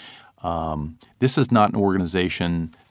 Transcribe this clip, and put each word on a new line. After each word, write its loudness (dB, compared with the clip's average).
Um, -6
this 2
is 2
not 4
an -6
organization 0